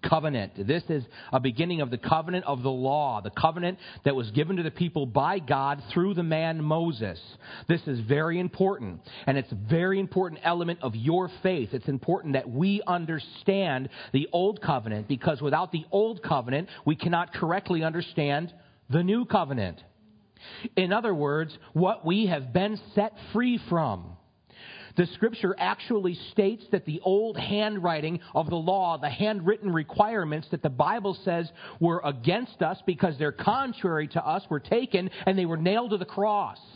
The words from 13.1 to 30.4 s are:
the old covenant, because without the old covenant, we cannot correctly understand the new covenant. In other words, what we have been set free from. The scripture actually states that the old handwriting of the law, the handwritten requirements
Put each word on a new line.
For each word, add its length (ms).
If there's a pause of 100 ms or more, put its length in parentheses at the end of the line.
the 180
old 300
covenant, 460
because 340
without 300
the 200
old 300
covenant, 480 (160)
we 100
cannot 380
correctly 500
understand 680 (380)
the 100
new 240
covenant. 560 (960)
In 180
other 220
words, 420 (160)
what 320
we 220
have 260
been 260 (140)
set 200 (200)
free 260 (100)
from. 440 (840)
The 180
scripture 440
actually 580 (160)
states 400
that 140
the 180
old 340
handwriting 840 (140)
of 160
the 60
law, 420
the 120
handwritten 600
requirements 800